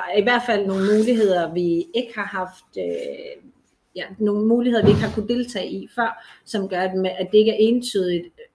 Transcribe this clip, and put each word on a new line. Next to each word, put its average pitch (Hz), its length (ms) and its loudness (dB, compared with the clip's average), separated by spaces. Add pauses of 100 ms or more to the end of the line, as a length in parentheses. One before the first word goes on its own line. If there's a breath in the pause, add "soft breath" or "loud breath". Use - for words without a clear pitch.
(140)
er 214 40 0
i 202 40 6
hvert 240 240 2
fald 202 200 0
nogle 196 300 2
muligheder, 202 580 2
vi 175 400 0
ikke 240 200 -4
har 208 100 -6
haft, 196 540 -10
øh, 175 640 -8 (540)
ja, 180 80 -10 (140)
nogle 208 280 0
muligheder, 233 380 4
vi 208 60 8
ikke - 120 4
har 214 120 -2
kunnet 214 140 -4
deltage 240 400 -4
i 196 260 -10
før, - 300 -4 (200 loud breath)
som 196 240 -4
gør, 180 120 -4
at, 185 140 -2
med, 185 240 0
at 180 140 -6
det 214 60 8
ikke 214 140 6
er 214 60 -2
entydigt, 208 680 0 (280)